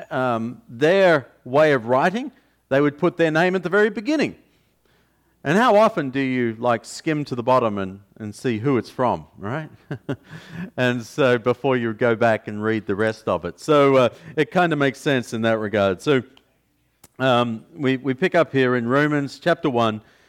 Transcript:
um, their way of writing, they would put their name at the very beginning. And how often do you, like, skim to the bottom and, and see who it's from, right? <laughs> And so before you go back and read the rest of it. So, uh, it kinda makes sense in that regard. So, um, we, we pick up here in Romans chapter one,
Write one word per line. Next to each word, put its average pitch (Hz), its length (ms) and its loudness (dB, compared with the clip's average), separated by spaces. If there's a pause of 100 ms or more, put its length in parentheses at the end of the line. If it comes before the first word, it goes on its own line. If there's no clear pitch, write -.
(120)
um, 123 580 -4
their 160 580 2 (160)
way 147 300 2
of 117 140 -2
writing, 180 440 0 (380)
they 135 120 2
would 147 180 0
put 175 180 0
their 165 140 2
name 180 240 2
at 185 80 -4
the 175 60 -6
very 208 200 2
beginning. 233 460 -2 (1080)
And 165 140 0
how 226 200 4
often 208 320 2
do 127 100 -4
you, 127 400 -2
like, 117 240 0
skim 151 420 -4
to - 80 -10
the 120 80 -6
bottom 117 360 2
and, 98 240 -8 (160)
and 104 180 -10
see 117 240 -4
who 131 180 0
it's 107 120 -4
from, 95 360 -2 (120)
right? 139 320 -10 (380)
<laughs> 131 100 -6 (600)
And 123 260 -2
so 123 340 0
before 123 400 0
you 117 160 -4
go 117 220 0
back 110 320 0
and 104 140 -8
read 110 240 -2
the 101 100 -2
rest 110 320 -2
of 90 180 -2
it. 85 140 -10
So, 143 360 2
uh, 123 140 4 (260)
it 151 160 -2
kinda 170 240 0
makes 139 240 -2
sense 131 340 -2
in 113 100 -4
that 113 140 2
regard. 101 440 0
So, 135 220 2 (960)
um, 120 540 0
we, 131 240 0
we 131 160 -4
pick 175 220 -2
up 165 160 2
here 131 240 2
in 120 120 -2
Romans 143 520 0
chapter 165 300 -2
one, 113 320 0 (280)